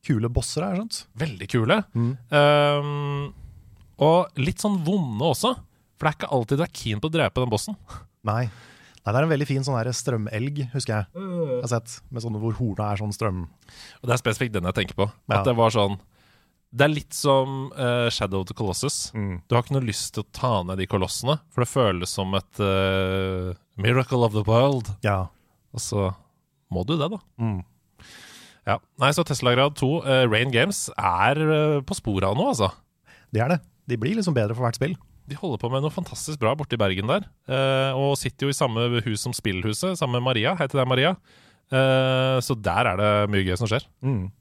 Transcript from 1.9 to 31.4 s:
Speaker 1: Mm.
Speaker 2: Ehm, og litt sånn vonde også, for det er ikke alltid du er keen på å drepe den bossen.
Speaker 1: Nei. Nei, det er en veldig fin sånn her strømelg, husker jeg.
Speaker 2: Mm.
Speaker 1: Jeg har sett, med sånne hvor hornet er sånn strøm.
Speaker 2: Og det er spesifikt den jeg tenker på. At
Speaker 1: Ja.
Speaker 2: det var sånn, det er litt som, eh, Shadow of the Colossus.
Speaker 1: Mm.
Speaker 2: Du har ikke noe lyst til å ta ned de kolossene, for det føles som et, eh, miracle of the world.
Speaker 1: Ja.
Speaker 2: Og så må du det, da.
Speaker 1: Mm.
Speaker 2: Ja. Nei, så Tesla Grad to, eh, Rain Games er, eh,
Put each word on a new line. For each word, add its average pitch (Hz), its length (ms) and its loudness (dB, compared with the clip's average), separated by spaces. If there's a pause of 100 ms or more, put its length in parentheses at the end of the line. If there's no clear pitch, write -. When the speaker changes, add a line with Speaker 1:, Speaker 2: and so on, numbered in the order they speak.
Speaker 1:
Mm. 120 240 0 (140)
Speaker 2:
Ehm, 147 1000 2 (680)
og 165 380 4
litt 147 220 -2
sånn 208 260 0
vonde 143 380 0
også, 185 320 0 (420)
for 156 120 0
det - 20 2
er - 80 -8
ikke - 140 -6
alltid 135 260 0
du 160 60 0
er - 100 -10
keen 104 260 -4
på 160 80 -4
å 160 40 -4
drepe 156 280 0
den 123 100 0
bossen. 143 260 -2 (480)
Speaker 1:
Nei. 110 240 -2 (560)
Nei, 104 80 -2
det 117 60 2
er 139 60 4
en 165 80 2
veldig 143 160 0
fin 135 180 0
sånn 135 120 0
her 117 120 -2
strømelg, 120 840 -4
husker 123 220 -4
jeg. 104 200 -2
Speaker 2:
Mm. 175 340 -6
Speaker 1:
Jeg 123 140 -2
har 127 60 -6
sett, 117 320 -4 (100)
med 117 120 -8
sånne 110 200 -6
hvor 113 120 -2
hornet 107 280 -2 (100)
er 101 100 -2
sånn 104 120 -6
strøm. 92 260 -4 (600)
Speaker 2:
Og - 40 -8
det 120 80 2
er 127 80 -2
spesifikt 113 300 -2
den 95 120 -2
jeg 92 100 -2
tenker 95 200 -2
på. 101 140 0 (200)
At 104 100 2
Speaker 1:
Ja. 98 60 2
Speaker 2:
det 120 120 2
var 113 140 6
sånn, 101 280 0 (760)
det 123 100 4
er 151 100 2
litt 147 200 -8
som, 135 600 0
eh, 120 340 0
Shadow 98 300 -2
of 92 60 -4
the - 80 -10
Colossus. - 600 -4
Speaker 1:
Mm. 98 340 -4
Speaker 2:
Du 120 80 0
har 123 60 4
ikke - 100 -6
noe 135 140 0
lyst - 280 -6
til - 80 -4
å - 100 -8
ta 113 300 -2
ned 92 160 -4
de 95 80 -2
kolossene, 120 520 -2 (120)
for 123 140 -2
det - 40 -6
føles 92 400 0
som 95 260 -4
et, - 260 -4
eh, 95 920 0 (220)
miracle 120 480 2
of 107 80 2
the 107 100 0
world. 120 460 4 (140)
Speaker 1:
Ja. 98 260 2 (460)
Speaker 2:
Og 120 60 -8
så 98 340 -2 (580)
må 90 140 -2
du 156 100 0
det, 156 140 0
da. 202 80 -8 (220)
Speaker 1:
Mm. 107 240 -2 (1000)
Speaker 2:
Ja. 101 120 0 (220)
Nei, 131 100 6
så 165 160 2
Tesla 123 300 2
Grad 143 180 2
to, 139 320 0
eh, 131 220 4
Rain 117 240 2
Games 147 440 0
er, 98 400 4
eh, 151 440 2